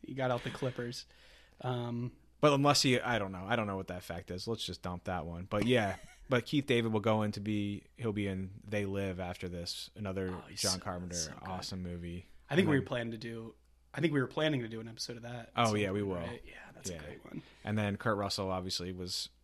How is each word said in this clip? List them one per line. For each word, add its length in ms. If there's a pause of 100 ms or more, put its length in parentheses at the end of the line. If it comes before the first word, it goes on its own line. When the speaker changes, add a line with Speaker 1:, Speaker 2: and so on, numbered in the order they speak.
Speaker 1:
He 120
got 160
out 120
the 60
clippers. 560 (560)
Um, 500 (300)
Speaker 2:
But 120
unless 280
he, 180
I 200
don't 120
know. 160
I 80
don't 120
know 100
what 120
that 140
fact 280
is. 160
Let's 180
just 160
dump 220
that 240
one. 220
But 180
yeah, 260 (180)
Speaker 1:
<laughs> 180
Speaker 2:
but 160
Keith 200
David 260
will 100
go 200
in 120
to 60
be, 440 (140)
he'll 140
be 160
in 220 (180)
They 180
Live 340
after 280
this, 480
another 380
Speaker 1:
Oh, 160
he's 100
Speaker 2:
John 140
Speaker 1:
so, 60
Speaker 2:
Carpenter, 360
Speaker 1:
so 240
good. 100
Speaker 2:
awesome 340
movie. 420 (240)
Speaker 1:
I 60
think 100
Speaker 2:
And 60
Speaker 1:
we 60
were 40
Speaker 2:
then 60
Speaker 1:
planning 240
to 80
do, 340 (400)
I 80
think 100
we 80
were 80
planning 340
to 60
do 140
an 60
episode 300
of 60
that 120
at 200
Speaker 2:
Oh, 120
Speaker 1:
some 100
Speaker 2:
yeah, 140
we 100
Speaker 1:
point, 80
Speaker 2:
will. 80
Speaker 1:
right? 280
Yeah, 60 (220)
that's 160
Speaker 2:
Yeah. 80
Speaker 1:
a 60
great 220
one. 180 (200)
Speaker 2:
And 140
then 180
Kurt 220
Russell 320
obviously 420
was 380 (140)